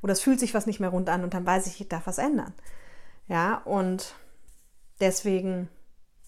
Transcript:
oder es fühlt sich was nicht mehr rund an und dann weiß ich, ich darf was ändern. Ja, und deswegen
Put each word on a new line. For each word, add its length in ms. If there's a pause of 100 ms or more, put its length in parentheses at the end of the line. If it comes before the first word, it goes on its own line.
oder 120
es 80
fühlt 180
sich 140
was 140
nicht 120
mehr 120
rund 180
an 160
und 80
dann 120
weiß 220
ich, 140
ich 80
darf 180
was 100
ändern. 360 (760)
Ja, 380
und 500 (880)
deswegen 640 (600)